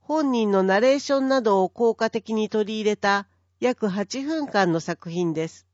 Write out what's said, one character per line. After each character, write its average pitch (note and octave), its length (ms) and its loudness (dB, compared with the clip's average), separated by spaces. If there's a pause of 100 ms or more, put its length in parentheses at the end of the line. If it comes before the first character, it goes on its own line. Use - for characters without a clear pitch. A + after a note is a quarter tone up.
本 D4 300 -2
人 A3 220 0
の F#3+ 100 4
ナ F#3+ 160 4
レ C4 160 4
ー C#4+ 60 0
シ C#4 140 -2
ョ C4+ 40 2
ン C4+ 100 -2
な C4 140 0
ど G3 220 4
を F3+ 40 -2
効 A#3 280 0
果 A3+ 140 -2
的 A3 220 -6
に G#3+ 160 0
取 G#3+ 260 -2
り A3 60 -4
入 G#3 100 0
れ G#3 60 -2
た G3+ 300 0 (320)
約 A#3+ 300 -2
八 G3+ 340 -6
分 D4+ 240 -4
間 F#3+ 260 2
の D#3+ 60 0
作 E3 320 -8
品 E3+ 220 -2
で D#3+ 160 -4
す。 - 260 -20